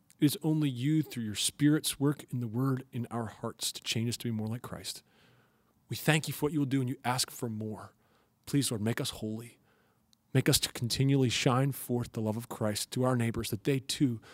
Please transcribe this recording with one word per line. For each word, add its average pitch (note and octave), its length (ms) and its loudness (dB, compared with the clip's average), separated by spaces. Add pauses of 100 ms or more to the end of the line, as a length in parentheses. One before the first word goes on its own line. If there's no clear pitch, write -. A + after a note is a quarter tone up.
(200)
It D#3 60 6
is C#3 160 4
only D#3 280 2
you C#3+ 340 2
through A#2+ 200 -8
your G#2 120 -6
Spirit's - 640 2
work C#3 320 0
in B2+ 80 -2
the A#2+ 80 -4
Word B2+ 440 0
in A#2+ 200 -4
our A#2 160 -2
hearts - 460 -6
to - 100 -14
change A#2 260 0
us A2+ 80 -4
to - 80 -8
be A#2+ 60 -2
more A2 160 -2
like A#2 160 -6
Christ. - 400 -10 (840)
We A#2 80 -8
thank D#3 320 2
you C#3+ 60 -4
for - 120 -2
what D3 80 0
you D3+ 60 0
will C#3+ 60 2
do C3+ 140 0
and B2 100 0
you C#3 60 -4 (100)
ask B2+ 240 0
for - 180 -8
more. G#2+ 460 -8 (540)
Please, C#3 240 0
Lord, G#2+ 100 -2
make A2+ 180 0
us C3+ 120 -4
holy. A2 480 -8 (760)
Make C3 160 4
us C3+ 120 6
to - 100 -4
continually C3+ 580 2
shine C3 440 4
forth A#2+ 400 -4
the A#2 80 -4
love G#2+ 160 0
of A#2 120 -8
Christ G#2+ 420 -2
to B2+ 120 0
our B2+ 120 4
neighbors, A#2 360 0
that G2+ 140 -6
they C#3 120 2
too B2 420 0 (140)